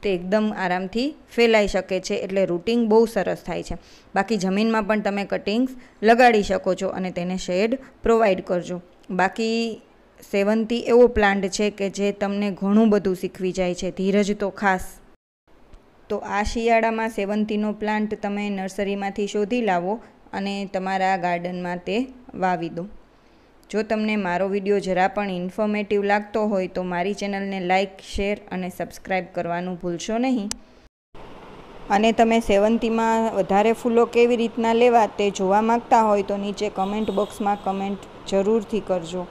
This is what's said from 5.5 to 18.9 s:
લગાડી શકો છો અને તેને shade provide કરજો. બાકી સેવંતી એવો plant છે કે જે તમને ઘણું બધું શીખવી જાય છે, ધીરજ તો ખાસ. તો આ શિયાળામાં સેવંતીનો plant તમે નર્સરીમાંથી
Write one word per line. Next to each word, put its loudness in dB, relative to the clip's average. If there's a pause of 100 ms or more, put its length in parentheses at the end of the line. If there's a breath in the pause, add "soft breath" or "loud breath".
લગાડી 6
શકો 0
છો -4
અને -6
તેને -6
shade 0 (260 loud breath)
provide 4
કરજો. -4 (300)
બાકી 0 (600)
સેવંતી 0
એવો 8
plant 2
છે 0
કે -4
જે -2
તમને -2
ઘણું 4
બધું 2
શીખવી -6
જાય -2
છે, -6
ધીરજ 0
તો -2
ખાસ. 0 (1300)
તો -2 (120)
આ -2
શિયાળામાં 2
સેવંતીનો -2
plant -2
તમે -4
નર્સરીમાંથી -4